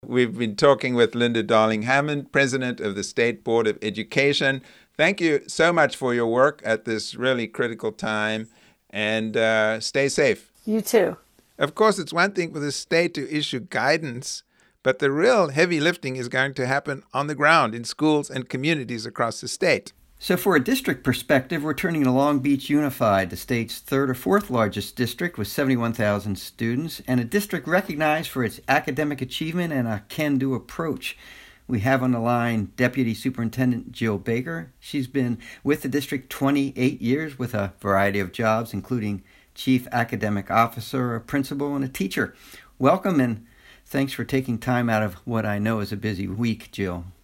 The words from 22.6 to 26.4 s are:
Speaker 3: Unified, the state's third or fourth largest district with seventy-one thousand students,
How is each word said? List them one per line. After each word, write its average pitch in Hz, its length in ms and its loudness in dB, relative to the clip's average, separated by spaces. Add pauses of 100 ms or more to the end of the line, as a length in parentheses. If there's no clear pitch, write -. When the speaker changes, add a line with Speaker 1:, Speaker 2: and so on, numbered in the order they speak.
Speaker 3:
Unified, 123 640 2
the 95 80 -10
state's 117 400 -4
third 135 320 0
or 127 40 0
fourth 196 360 0
largest 110 440 0
district 170 440 -4
with 104 100 -4
seventy-one 123 460 0
thousand 104 420 0
students, 123 720 -6